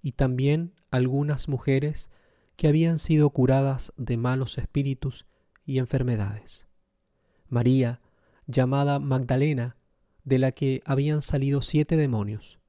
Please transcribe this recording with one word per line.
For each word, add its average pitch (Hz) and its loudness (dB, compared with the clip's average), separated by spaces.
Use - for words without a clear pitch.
y 139 -6
también 139 0
algunas 135 0
mujeres 139 -2
que 160 2
habían 160 4
sido 151 4
curadas 135 0
de 120 -4
malos 127 -2
espíritus 135 -4
y 131 -2
enfermedades. 117 -4
María, 120 2
llamada 139 2
Magdalena, 131 0
de 131 2
la 131 2
que 131 -2
habían 147 0
salido 139 0
siete 151 0
demonios. 107 -2